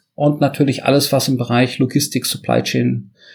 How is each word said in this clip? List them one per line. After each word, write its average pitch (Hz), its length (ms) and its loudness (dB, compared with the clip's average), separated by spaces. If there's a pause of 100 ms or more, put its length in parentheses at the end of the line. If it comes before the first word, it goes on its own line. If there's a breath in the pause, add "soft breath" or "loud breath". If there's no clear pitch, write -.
(160)
und 147 260 0
natürlich 139 440 0
alles, 135 260 2
was 131 160 0
im 131 100 2
Bereich 120 420 0
Logistik, 131 460 0
Supply - 380 -2
Chain 127 480 -2 (240 soft breath)